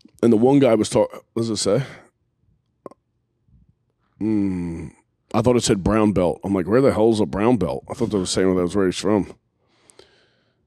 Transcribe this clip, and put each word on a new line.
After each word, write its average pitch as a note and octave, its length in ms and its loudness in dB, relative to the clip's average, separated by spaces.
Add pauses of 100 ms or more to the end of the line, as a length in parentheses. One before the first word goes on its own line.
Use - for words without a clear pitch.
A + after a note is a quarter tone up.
(220)
And A#2 100 4
the G#2+ 60 4
one C3+ 200 4
guy B2+ 160 4
was G#2+ 140 0
talk-, G#2+ 240 0 (220)
what A2+ 80 -4
does A2+ 80 -4
it G#2 80 -4
say? A2 240 0 (2250)
Hmm. F#2 680 -4 (440)
I A2+ 100 0
thought A#2+ 140 2
it A2+ 60 0
said G2+ 220 -2
brown G#2 280 2
belt. F2 320 0
I'm G2 100 -2
like, F#2 120 -2
"Where A2 140 2
the C3 120 4
hell A2 180 2
is G#2+ 100 -2
a G2+ 60 0
brown A2 300 0
belt?" D2 320 -6
I - 60 -12
thought A2+ 160 -4
they G#2 80 -2
were F2+ 80 -2
saying F#2 300 0
that F2+ 60 0
was F2 120 -4
where G2 120 0
he's F2 120 -2
from. F#2+ 340 -2 (1300)